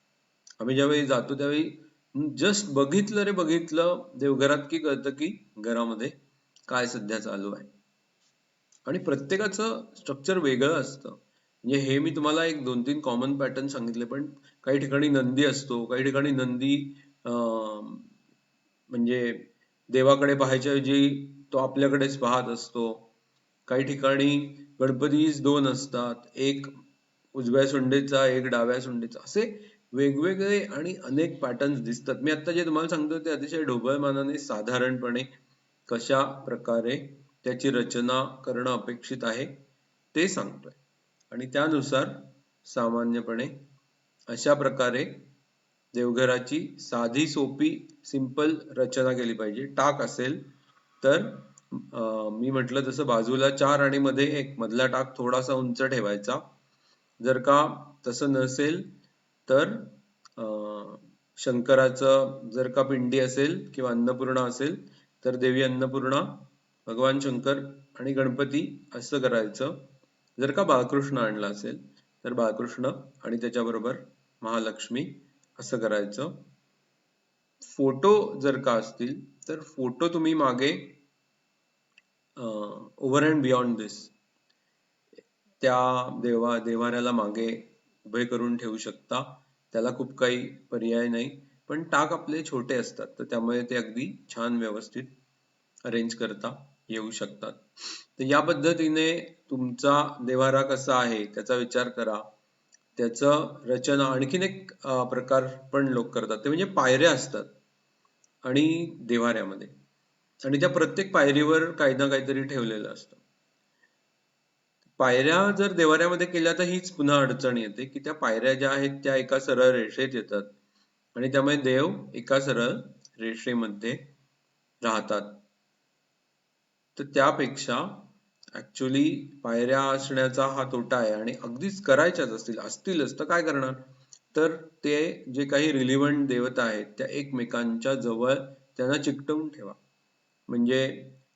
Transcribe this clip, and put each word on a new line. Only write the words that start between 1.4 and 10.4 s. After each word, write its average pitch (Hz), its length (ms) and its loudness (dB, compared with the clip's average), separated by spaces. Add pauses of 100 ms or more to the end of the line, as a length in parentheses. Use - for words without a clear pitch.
just 151 560 0
बघितलं 202 480 2
रे 202 100 0
बघितलं 170 720 0 (120)
देवघरात 139 420 2 (140)
की 165 80 -2
कळतं 139 300 -2
की 147 480 -8
घरामध्ये 117 540 -4 (560)
काय 123 200 -2
सध्या 107 320 -6
चालू 101 340 -8
आहे. - 260 -18 (1080)
आणि 165 120 -4
प्रत्येकाचं 196 840 -2 (140)
स्ट्रक्चर 143 400 -4
वेगळं 139 360 2